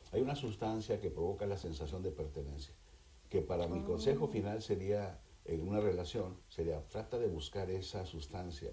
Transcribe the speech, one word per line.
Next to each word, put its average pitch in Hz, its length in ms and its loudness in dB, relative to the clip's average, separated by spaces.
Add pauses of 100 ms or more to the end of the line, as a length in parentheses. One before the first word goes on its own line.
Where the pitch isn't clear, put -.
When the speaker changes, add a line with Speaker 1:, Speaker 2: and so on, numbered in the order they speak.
(120)
Speaker 1:
hay 117 80 6
una 131 160 4
sustancia 110 640 0
que 92 100 0
provoca 85 360 0
la 98 100 2
sensación 82 460 -4
de 95 80 0
pertenencia, 71 640 -6 (560)
que 95 100 6
para 85 280 2
mi 87 100 0
Speaker 2:
Ah. - 80 -2
Speaker 1:
consejo - 420 4
final 104 320 0
sería, 98 640 0 (240)
en 82 200 0
una 104 140 2
relación, 92 560 2 (140)
sería, 80 380 -2
trata 110 300 -4
de 117 100 2
buscar 92 420 -2
esa 92 340 -4
sustancia, 82 680 -8